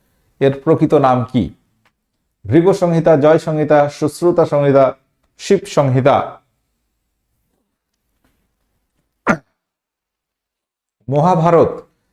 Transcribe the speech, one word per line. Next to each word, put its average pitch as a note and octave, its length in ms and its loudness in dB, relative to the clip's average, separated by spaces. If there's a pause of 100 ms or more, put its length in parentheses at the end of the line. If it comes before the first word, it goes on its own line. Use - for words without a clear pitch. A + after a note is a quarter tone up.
(400)
এর C#3 120 2 (120)
প্রকৃত D#3 300 0
নাম C3 240 2 (140)
কি? A#2+ 100 0 (1000)
ভৃগ D#3 220 2 (160)
সংহিতা, E3 300 0 (120)
জয় D#3+ 220 2
সংহিতা, D3+ 320 0 (200)
সুশ্রুতা E3+ 540 -2
সংহিতা, C#3 320 2 (600)
শিব G3 160 0 (160)
সংহিতা? C3+ 400 2 (4000)
মহাভারত D#3+ 640 2 (400)